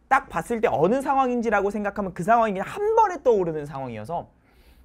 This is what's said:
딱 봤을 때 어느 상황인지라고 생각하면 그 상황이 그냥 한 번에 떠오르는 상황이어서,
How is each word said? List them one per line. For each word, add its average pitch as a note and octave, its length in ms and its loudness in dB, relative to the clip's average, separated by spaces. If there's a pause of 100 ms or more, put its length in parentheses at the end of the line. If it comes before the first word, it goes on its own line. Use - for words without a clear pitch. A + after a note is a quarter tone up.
딱 C4+ 180 2
봤을 A3 320 -4
때 A3 100 2
어느 F3 320 2
상황인지라고 A#3+ 720 0
생각하면 G3+ 420 -6
그 F3+ 100 -8
상황이 A3+ 280 4
그냥 F#3+ 160 -6
한 G#4+ 280 -2
번에 G#4+ 280 2
떠오르는 E3+ 420 2
상황이어서, C3+ 640 -8 (560)